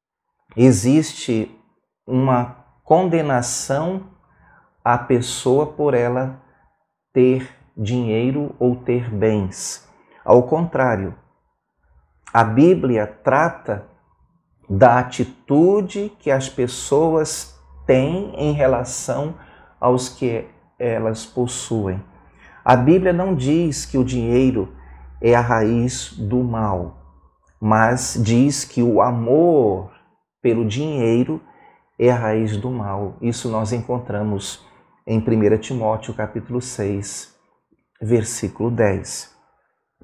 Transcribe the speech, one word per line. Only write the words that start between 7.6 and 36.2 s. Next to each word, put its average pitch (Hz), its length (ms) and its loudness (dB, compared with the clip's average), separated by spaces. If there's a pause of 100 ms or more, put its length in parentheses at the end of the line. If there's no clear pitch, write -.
dinheiro 123 800 -2
ou 123 160 2
ter 120 340 -4
bens. 104 800 -4 (360)
Ao 123 180 6
contrário, 127 760 -2 (1160)
a 117 100 4
Bíblia 123 640 4
trata 135 800 -2 (840)
da 117 300 4
atitude 180 1200 0
que 147 140 -2
as 131 160 -2
pessoas 151 1080 -2 (300)
têm 156 480 0
em 151 180 -2
relação 135 840 -2 (440)
aos 127 280 0
que 117 360 -6 (320)
elas 110 480 -4
possuem. 107 760 -6 (640)
A 123 100 8
Bíblia 170 380 4
não 180 240 -2
diz 147 500 -2
que - 100 -6
o 127 80 2
dinheiro 120 720 0 (480)
é 117 100 4
a 120 80 6
raiz 117 720 0
do 117 280 -2
mal, 104 560 -4 (640)
mas 113 600 2
diz 120 440 2
que - 180 -4
o 110 180 4
amor 120 920 2 (500)
pelo 117 220 0
dinheiro 127 760 -2 (560)
é 120 140 4
a 123 60 2
raiz 110 400 -2
do 110 120 -6
mal. 101 520 -6
Isso 120 280 -4
nós 110 240 -4
encontramos 107 920 -6 (400)
em 110 140 0
primeira 110 360 2
Timóteo, 110 580 -4
capítulo 110 460 -6